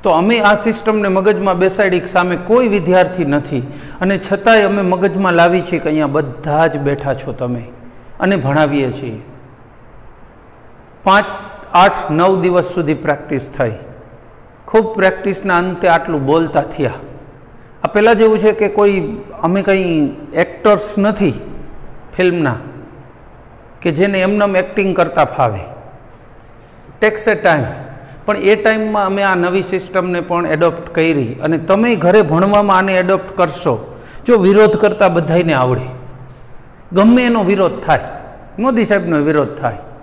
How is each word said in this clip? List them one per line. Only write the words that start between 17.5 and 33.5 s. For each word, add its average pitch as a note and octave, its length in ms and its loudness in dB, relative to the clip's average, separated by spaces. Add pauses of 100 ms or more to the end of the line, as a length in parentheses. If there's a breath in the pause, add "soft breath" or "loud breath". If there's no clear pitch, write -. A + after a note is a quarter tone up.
આ - 20 -2
પહેલાં A3 280 4
જેવું A3 240 4
છે G#3+ 140 4
કે G#3+ 160 0
કોઈ, G3+ 500 0 (240)
અમે F#3 200 0
કંઈ F3 540 0 (180)
actors G3+ 640 0
નથી G3+ 340 0 (840)
ફિલ્મના E3+ 380 0 (1300)
કે F3 80 -2
જેને F#3+ 300 0
એમનેમ G3+ 360 0
acting F#3+ 400 -2
કરતા E3 280 2
ફાવે. A2 360 -2 (1400 loud breath)
Takes G#3+ 280 0
એ G#3 60 2
time, E3 300 2 (640 loud breath)
પણ G#3 100 0
એ G3 200 4
ટાઈમમાં G#3+ 500 0
અમે G3 160 0
આ G3 120 2
નવી F3+ 280 0
સિસ્ટમને F3+ 580 -2
પણ F3 260 -2
adopt D#3+ 480 -2
કરી, C#3+ 400 0
અને D#3 240 -2
તમે G#3 380 2
ઘરે F3+ 260 4
ભણવામાં G3 560 2
આને F#3+ 160 0
adopt F#3 420 0
કરશો. D3+ 600 -2 (280 loud breath)